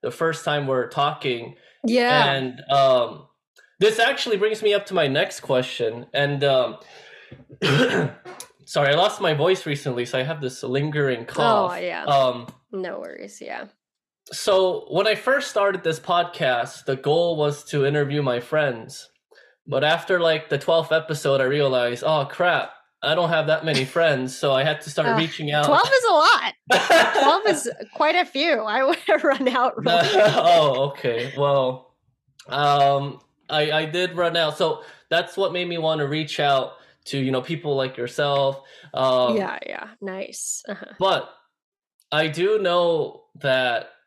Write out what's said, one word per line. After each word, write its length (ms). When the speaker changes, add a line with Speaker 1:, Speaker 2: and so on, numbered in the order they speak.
Speaker 1:
the 80
first 340
time 220
we're 220
talking. 640
Speaker 2:
Yeah. 480
Speaker 1:
And, 280
um, 540
this 200
actually 380
brings 220
me 140
up 120
to 80
my 120
next 320
question. 760
And, 300
um, 360
<clears throat> 0
sorry, 280
I 40
lost 240
my 140
voice 320
recently, 380
so 140
I 60
have 160
this 240
lingering 640
cough. 480
Speaker 2:
Oh, 20
yeah. 280
Speaker 1:
Um, 440
Speaker 2:
No 260
worries. 420
Yeah. 260
Speaker 1:
So 580
when 160
I 80
first 340
started 360
this 160
podcast, 840
the 100
goal 400
was 300
to 200
interview 340
my 200
friends. 680
But 200
after, 340
like, 300
the 100
twelfth 320
episode, 500
I 40
realized, 600
"Oh, 240
crap, 440
I 140
don't 140
have 180
that 180
many 200
friends." 520
So 160
I 120
had 160
to 100
start 200
Speaker 2:
Uh, 60
Speaker 1:
reaching 360
out. 140
Speaker 2:
twelve 220
is 160
a 100
lot. 400
Speaker 1:
<laughs> 520
Speaker 2:
Twelve 240
is 240
quite 220
a 80
few. 300
I 280
would 160
<laughs> 140
run 260
out 280
real 80
Speaker 1:
No, 60
Speaker 2:
quick. 120
Speaker 1:
<laughs> 240
oh, 520
okay. 500
Well, 560
um, 720
I, 220
I 140
did 280
run 220
out. 220
So 240
that's 260
what 200
made 120
me 120
wanna 280
reach 320
out 340
to, 120
you 120
know, 100
people 360
like 200
yourself. 640
Um, 460
Speaker 2:
Yeah, 280
yeah. 220
Nice. 680
Uh-huh. 300
Speaker 1:
but 320
I 160
do 300
know 640
that 520